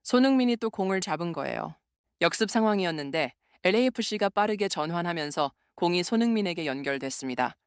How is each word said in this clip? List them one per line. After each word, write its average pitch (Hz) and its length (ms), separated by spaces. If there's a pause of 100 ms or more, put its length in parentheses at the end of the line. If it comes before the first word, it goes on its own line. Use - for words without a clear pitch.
손흥민이 254 540
또 226 160
공을 190 300
잡은 170 320
거예요. 139 420 (460)
역습 185 280
상황이었는데 165 800 (320)
엘에이에프씨가 214 680
빠르게 208 380
전환하면서 165 840 (240)
공이 175 260
손흥민에게 208 640
연결됐습니다. 135 880 (120)